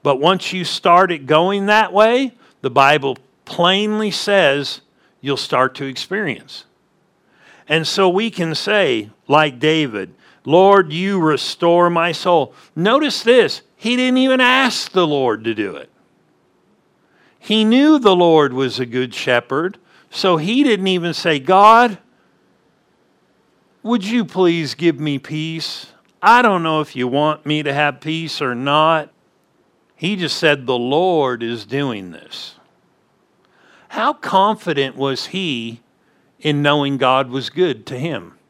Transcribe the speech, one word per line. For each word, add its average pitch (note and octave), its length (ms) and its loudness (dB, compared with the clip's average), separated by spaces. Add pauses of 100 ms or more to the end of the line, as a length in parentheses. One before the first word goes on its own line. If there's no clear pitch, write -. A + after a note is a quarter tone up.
But C#3 160 0
once F3+ 340 0
you F#3 120 -6
start F3+ 480 2
it C#3+ 140 -8
going F#3 400 2
that G#3 260 2
way, A#3 400 2 (300)
the C3+ 80 -4
Bible C#3 480 2 (260)
plainly G#3 640 -2
says D3 720 0 (400)
you'll C3+ 160 -4
start B2+ 400 -2
to C#3+ 80 -8
experience. C3+ 800 -8 (1040)
And D#3 180 0
so G3 220 0
we G#3 220 0
can E3 240 -4
say, C#3 560 -2 (180)
like C#3+ 320 2
David, C3+ 540 -2 (300)
"Lord, F#3 480 4
you F#3+ 260 -2
restore E3+ 720 2
my E3+ 220 -2
soul." D#3+ 420 0 (200)
Notice A#3+ 480 -2
this, A#3 400 2 (140)
he A#3+ 200 -4
didn't B3+ 220 0
even C4 220 2
ask B3+ 520 0
the F#3 140 2
Lord C3 380 -2
to A2+ 100 -2
do G2+ 200 -6
it. C#2 160 -18 (1500)
He A3 260 -2
knew C#4+ 340 4
the G#3 180 2
Lord D#3+ 360 2
was B2+ 260 -4
a B2+ 80 -6
good B2 260 -6
shepherd, C#3 640 -4 (320)
so F3+ 280 0
he G#3 260 -2
didn't G#3 240 0
even F3 280 -2
say, D#3 260 -2
"God, G#3 580 6 (1800)
would A3 220 -2
you A3+ 200 -2
please E3+ 500 0
give E3 260 -8
me D3 180 -4
peace? D#3 680 -10 (360)
I A3+ 200 6
don't G3 200 2
know D#3+ 180 0
if D3 140 -8
you B2+ 140 -4
want D3 360 -2
me D3+ 200 -4
to C#3+ 80 -2
have C#3 280 -2
peace D#3+ 400 -8
or B2+ 140 -4
not." D3+ 560 0 (840)
He F#3 180 -4
just F3 240 -6
said, D3 280 2
"The B2+ 120 0
Lord C#3 640 0
is A#2 220 -8
doing A2 460 -6
this." - 440 -18 (1300)
How A#3 240 -2
confident F#3+ 840 -2
was C3 300 -4
he A#2+ 540 -8 (600)
in D3 220 0
knowing C#3+ 360 2
God C3 320 0
was B2+ 180 -6
good D3 380 -2
to B2+ 120 -10
him? B2 340 -8 (180)